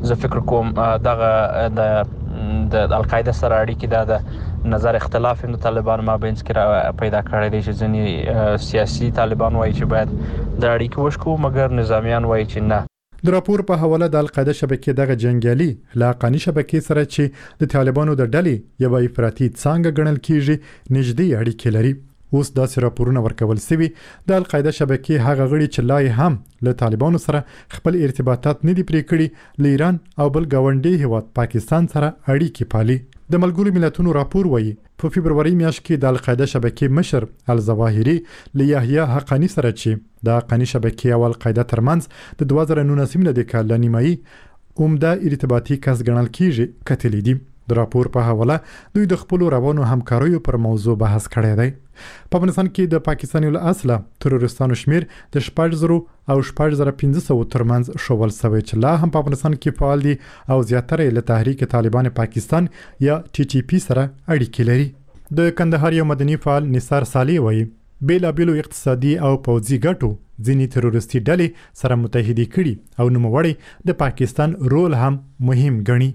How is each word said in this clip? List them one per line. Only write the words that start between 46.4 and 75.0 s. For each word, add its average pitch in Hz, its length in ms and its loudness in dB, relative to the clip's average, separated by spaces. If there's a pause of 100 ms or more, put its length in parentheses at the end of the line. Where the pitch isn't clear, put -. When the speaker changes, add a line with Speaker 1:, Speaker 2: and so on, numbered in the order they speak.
Speaker 2:
کتلي 110 380 0
دي. 127 100 2 (320)
د 117 80 2
راپور 123 360 0
په 120 120 2
حواله 117 280 2 (400)
دوی 208 160 2
د 180 120 0
خپلو 180 280 0
روانو 139 380 0
همکاریو 131 580 2
پر 123 160 0
موضوع 113 400 0
بحث 107 320 0
کړی 110 240 2
دی. 123 120 2 (600)
په 180 80 0
افغانستان 185 300 0
کې 185 240 0
د 160 160 0
پاکستاني 151 420 -2
الاصله 156 460 0 (280)
تروریستانو 127 560 0
شمیر 160 280 0
د - 380 -6
شپږ 165 340 -2
زرو 165 180 2 (360)
او - 20 4 (120)
شپږ 151 300 0
زره 139 220 0
پنځه 143 260 2
سوه 117 280 0
ترمنځ 120 500 0
ښوول 110 320 0
سوی 110 260 0
چې 107 220 -4
لا 156 180 2
هم 170 140 0
په 156 80 0
افغانستان 151 320 -2
کې - 240 -4
فعال 143 260 2
دي 143 80 2 (400)
او - 20 4 (140)
زیاتره 127 340 0
یې 117 140 2
له 117 100 -4
تحریک 117 340 0 (120)
طالبان 120 420 2
پاکستان 113 500 -2 (420)
یا 151 180 0
ټي 139 260 -2
ټي 131 80 2 (120)
پي 180 120 2
سره 131 220 0
اړیکې 135 640 -2
لري. 135 180 2 (520)
د 170 200 2
کندهار 165 380 2
یو 160 140 2
مدني 143 340 0
فعال 147 260 0
نثار 127 400 0
صالح 139 320 2
وایي، 110 240 0 (420)
بیلابیلو 170 520 0
اقتصادي 131 500 -2 (160)
او 135 80 4
پوځي 120 480 0
ګټو 160 260 0 (360)
ځینې 135 280 2
تروریستي 117 540 0
ډلې 170 200 2 (340)
سره 123 200 0
متحدې 117 440 0 (100)
کړي 165 180 0 (240)
او 123 80 2 (120)
نوموړی 131 340 2 (400)
د - 100 -4
پاکستان 147 560 -2 (160)
رول 160 280 2